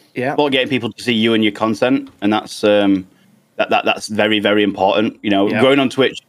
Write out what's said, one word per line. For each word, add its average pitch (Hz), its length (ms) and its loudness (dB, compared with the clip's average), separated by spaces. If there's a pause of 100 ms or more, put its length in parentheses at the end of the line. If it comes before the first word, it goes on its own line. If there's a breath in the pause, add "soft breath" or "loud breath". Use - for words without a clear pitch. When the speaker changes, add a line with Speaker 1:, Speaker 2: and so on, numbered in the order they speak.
(140 soft breath)
Speaker 1:
Yeah. 131 200 -6
Speaker 2:
about 147 180 0
getting 127 160 0
people 117 240 -4
to - 100 -18
see 123 100 -2
you 113 220 2
and 110 80 2
your 104 100 2
content, 123 580 -2 (120)
and 104 100 0
that's, - 320 -4
um, 101 420 2 (500 soft breath)
that, 101 140 -2
that, 107 140 0
that's - 240 -4
very, 107 320 0
very 104 220 2
important. 98 600 0
You 107 80 -2
know, 101 200 2
Speaker 1:
Yeah. 107 100 -2
Speaker 2:
growing 135 180 4
on 131 120 0
Twitch, - 280 -2 (100)